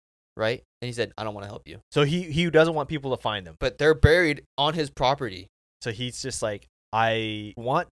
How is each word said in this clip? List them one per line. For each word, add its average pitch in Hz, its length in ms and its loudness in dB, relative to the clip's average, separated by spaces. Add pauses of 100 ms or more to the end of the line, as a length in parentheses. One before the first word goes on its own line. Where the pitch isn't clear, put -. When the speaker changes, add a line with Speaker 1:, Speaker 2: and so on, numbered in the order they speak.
(360)
Speaker 1:
Right? 113 280 -2 (180)
And 123 60 -6
he 120 40 -8
said, 113 240 -2
"I 107 60 -8
don't 107 120 -6
wanna 101 120 -12
help 101 220 -16
you." 90 100 -16 (140)
Speaker 2:
So 147 100 4
he, 165 200 2 (100)
he 170 180 2
doesn't 160 240 6
want 143 140 -4
people 135 280 -4
to - 60 -8
find 104 240 -4
him. 80 140 -18
Speaker 1:
But 127 180 -4
they're 151 160 8
buried 156 480 4 (160)
on 151 160 0
his 151 160 -2
property. 123 560 -4 (340)
Speaker 2:
So 120 120 -6
he's 123 280 -8
just 127 220 -6
like, 107 240 -4 (260)
"I 110 640 -2
want 135 300 -2 (120)